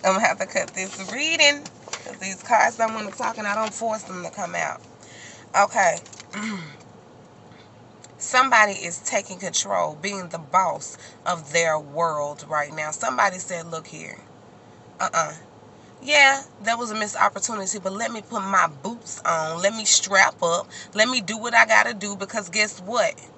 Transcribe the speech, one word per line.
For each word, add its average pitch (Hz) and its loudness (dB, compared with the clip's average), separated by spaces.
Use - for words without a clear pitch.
I'm 190 4
gonna 196 2
have - 2
to 190 -4
cut - -4
this 190 -10
reading, 294 2
'cause - -12
these 190 -10
cards 220 4
don't 226 0
wanna 214 -6
talk, 226 -6
and 208 -6
I 202 -2
don't 214 -2
force 220 -4
them 180 -10
to 165 -8
come 180 -8
out. - -4
Okay. 190 4
<clears throat> 208 -8
Somebody 247 4
is 175 -8
taking 196 -4
control, 175 -2
being 175 -6
the 170 -8
boss 160 0
of 160 -4
their 160 4
world 147 -2
right 151 -2
now. 156 -6
Somebody 208 0
said, 170 -8
"Look 160 -8
here. - -14
Uh-uh. 160 0
Yeah, 277 4
that 226 0
was 233 -6
a 214 -6
missed 214 -4
opportunity, 202 -2
but 190 -4
let 226 -4
me 220 -10
put 214 -6
my 190 2
boots 202 -10
on. 165 0
Let 208 2
me 220 -6
strap - 4
up. 170 0
Let 220 4
me 254 0
do 208 -6
what 233 -4
I 226 8
gotta 220 4
do, 202 -6
because 196 -6
guess 214 0
what?" 185 0